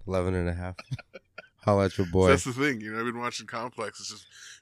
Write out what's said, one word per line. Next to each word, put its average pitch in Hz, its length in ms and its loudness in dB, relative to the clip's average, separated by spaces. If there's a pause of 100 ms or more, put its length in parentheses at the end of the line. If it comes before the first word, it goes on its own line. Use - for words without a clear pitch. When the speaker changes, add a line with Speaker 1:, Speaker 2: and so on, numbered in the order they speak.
Speaker 1:
eleven 92 280 0
and 87 120 0
a 87 60 -2
half. 90 220 -8 (460)
<laughs> - 440 -20
Holla 98 200 6
at 95 120 -2
your 98 80 2
boy. 92 220 6
Speaker 2:
So - 20 10
that's 87 140 6
the 131 100 -4
thing, 131 280 0
you 107 120 -10
know, 113 60 -4
I've 113 60 -2
been 120 140 -4
watching 120 280 -6
Complex. 117 520 -8
It's 101 120 -12
just 107 160 -18 (340)